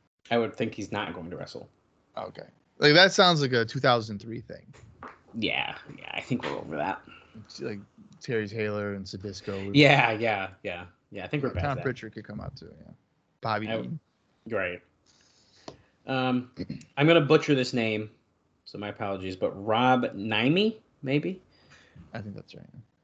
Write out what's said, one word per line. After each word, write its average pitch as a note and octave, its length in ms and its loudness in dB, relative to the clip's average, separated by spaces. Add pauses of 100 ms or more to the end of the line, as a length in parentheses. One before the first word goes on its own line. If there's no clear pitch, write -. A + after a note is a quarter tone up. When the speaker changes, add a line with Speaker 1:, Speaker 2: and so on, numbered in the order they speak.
(300)
Speaker 1:
I A#2+ 60 2
would A2+ 180 0
think A2+ 200 -4
he's G2 180 -10
not G2+ 220 -4
going E2+ 160 -12
to E2 80 -10
wrestle. - 300 -14 (500)
Speaker 2:
Okay. - 260 -12 (340)
Like, D3 140 8
that F3+ 200 10
sounds F3+ 280 6
like C3 120 2
a A#2 120 2
two B2+ 160 -6
thousand A#2 400 2
three A2+ 200 -12
thing. E2+ 260 -18 (680)
Speaker 1:
Yeah, C2+ 400 -2 (240)
yeah, - 140 -16
I - 80 -8
think - 240 -4
we're C2+ 140 -6
over D2 180 -10
that. D#2+ 240 -4 (460)
Speaker 2:
It's - 140 -20
like A#2+ 180 -8 (420)
Terry A2 260 -2
Taylor G#2 480 -4
and F#2+ 120 -10
Zbyszko. G2 680 -8
Speaker 1:
Yeah, C#3 400 8
yeah, G#2+ 360 0 (160)
yeah. F2+ 200 -8 (260)
Yeah, G2 140 -10
I F#2 40 -12
think D3 140 -2
we're C3 80 -2
Speaker 2:
Yeah, - 40 -8
Speaker 1:
past F2+ 100 -2
Speaker 2:
Tom C#3 120 -2
Speaker 1:
that. - 80 -8
Speaker 2:
Pritchard A#2 280 -6
could G#2+ 120 -14
come G#2 160 -12
up F#2 160 -12
too, - 140 -18 (140)
yeah. - 80 -20 (480)
Bobby G#2+ 280 -2
Speaker 1:
I A2 120 -2
Speaker 2:
Dean. - 180 -8 (520)
Speaker 1:
Right. F#2 320 -4 (1200)
Um, B2+ 440 -2 (480)
I'm D3 80 4
gonna E3 160 8
butcher D3+ 320 6
this B2+ 180 0
name, A2 380 -2 (560)
so - 100 -18
my G#2 120 -8
apologies, F#2+ 480 -6
but - 140 -2 (140)
Rob B2 500 2
Naimi, B2+ 640 2 (260)
maybe? D3 380 -2 (720)
Speaker 2:
I A2+ 80 -10
think G2+ 140 -12
that's - 200 -18
right. - 120 -20 (360)